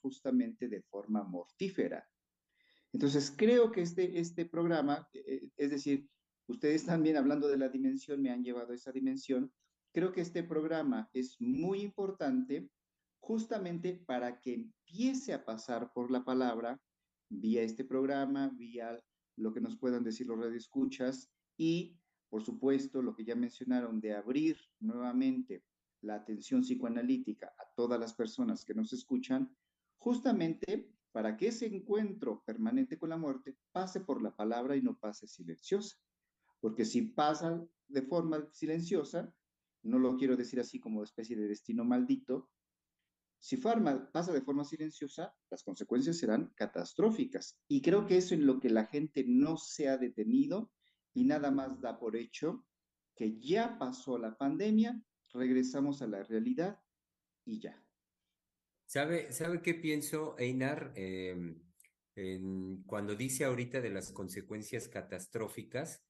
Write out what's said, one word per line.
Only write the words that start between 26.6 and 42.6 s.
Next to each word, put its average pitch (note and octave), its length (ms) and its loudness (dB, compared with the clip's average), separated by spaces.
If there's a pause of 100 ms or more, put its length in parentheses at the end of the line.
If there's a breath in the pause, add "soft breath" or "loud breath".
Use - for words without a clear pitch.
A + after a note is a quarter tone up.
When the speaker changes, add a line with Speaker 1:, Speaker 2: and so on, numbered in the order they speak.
Speaker 1:
psicoanalítica B2 960 -2
a - 60 -16 (100)
todas A#2+ 240 2
las A2+ 160 -6
personas A2 500 -2
que G#2 100 -6
nos A3 180 -2
escuchan, B3+ 640 0 (420)
justamente G#3+ 920 2 (220)
para A2 240 0
que G3 120 2
ese A3+ 180 -2
encuentro G3+ 800 -2
permanente B2+ 540 0
con D#3+ 120 -4
la E3 60 -2
muerte C3+ 400 -4 (160)
pase F#3+ 280 -4
por C3+ 200 -2
la A2 140 -4
palabra A#2+ 420 0
y C3 60 2
no A#2 160 0
pase G#2+ 300 -8
silenciosa. F2+ 680 -6 (640)
Porque A2 240 0
si A2+ 180 2
pasa D#3 640 0 (240)
de C#3 140 0
forma D#3 500 0
silenciosa, E3+ 800 -2 (520)
no A#2+ 140 2
lo B2+ 180 4
quiero B2+ 200 4
decir B2 240 -2
así - 200 -6
como A2 220 -4
especie A2+ 340 -8
de G#2+ 120 0
destino A2+ 360 -2
maldito, B2 640 2 (880)